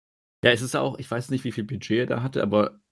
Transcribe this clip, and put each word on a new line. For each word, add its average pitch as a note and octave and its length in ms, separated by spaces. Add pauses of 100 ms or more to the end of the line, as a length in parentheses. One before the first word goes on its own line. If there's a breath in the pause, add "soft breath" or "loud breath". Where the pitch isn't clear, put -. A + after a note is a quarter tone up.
(440)
Ja, B2 80
es A2+ 100
ist C3 140
auch, C3+ 220
ich - 120
weiß B2 200
nicht, C3 120
wie A#2 100
viel A2 120
Budget G#2+ 340
er B2 80
da A#2+ 160
hatte, C3 200
aber G#2 360 (140)